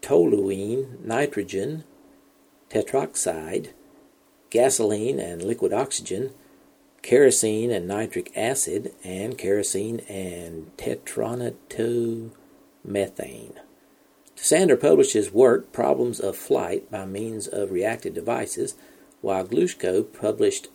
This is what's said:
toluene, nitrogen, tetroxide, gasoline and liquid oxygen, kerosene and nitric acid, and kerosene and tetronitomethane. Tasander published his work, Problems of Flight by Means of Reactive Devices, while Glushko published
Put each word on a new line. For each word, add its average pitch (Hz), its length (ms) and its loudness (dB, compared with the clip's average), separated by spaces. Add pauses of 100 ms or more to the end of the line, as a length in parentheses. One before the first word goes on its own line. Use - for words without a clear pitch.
toluene, 120 1000 2
nitrogen, 120 800 -4 (840)
tetroxide, - 1040 -4 (760)
gasoline 117 720 2
and 87 240 -8
liquid 101 300 0
oxygen, 120 580 -4 (720)
kerosene 120 680 4
and 90 160 -2
nitric 101 480 -4
acid, - 580 -4 (100)
and 95 340 -8
kerosene 101 680 -2
and 87 680 -10
tetronitomethane. 117 1500 -4 (2000)
Tasander 160 420 6
published 147 340 6
his 104 180 2
work, 123 400 6
Problems 123 480 0
of 98 180 -2
Flight - 540 -2
by 98 140 -8
Means 104 420 -8
of 98 240 -4
Reactive 95 420 -2
Devices, 113 640 -4 (460)
while 95 260 -2
Glushko 110 560 0
published 107 720 -2